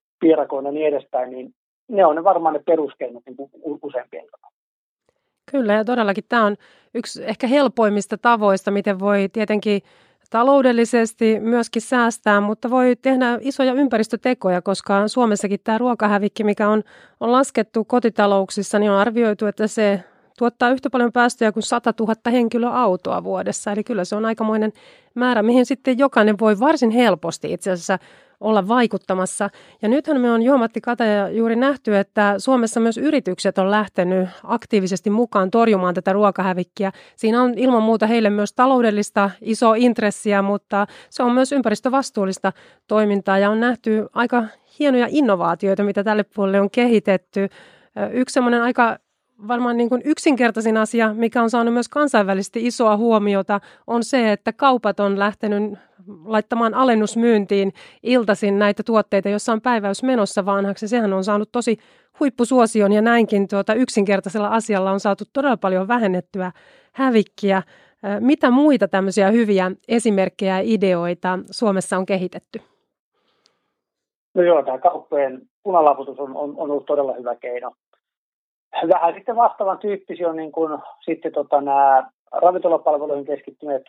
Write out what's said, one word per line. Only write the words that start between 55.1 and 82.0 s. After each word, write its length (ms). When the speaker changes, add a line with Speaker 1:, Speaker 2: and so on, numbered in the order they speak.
Speaker 2:
lähtenyt 600
laittamaan 480
alennusmyyntiin 1000
iltaisin 560
näitä 240
tuotteita, 460
joissa 240
on 80
päiväys 420
menossa 420
vanhaksi. 420
Sehän 260
on 100
saanut 280
tosi 260
huippusuosion 720
ja 100
näinkin 460
tuota 260
yksinkertaisella 760
asialla 440
on 80
saatu 240
todella 240
paljon 300
vähennettyä 640
hävikkiä. 640
Ö, 640
mitä 320
muita 360
tämmöisiä 440
hyviä 400
esimerkkejä 720
ja 80
ideoita 720
Suomessa 460
on 80
kehitetty? 540
Speaker 1:
No 80
joo, 200
tää 140
kauppojen 640
punalaputus 560
on, 160
on, 220
on 140
ollut 140
todella 280
hyvä 220
keino. 360
Vähän 260
sitten 220
vastaavan 420
tyyppisiä 520
on 60
niin 160
kuin 260
sitten 260
tota 300
nää 480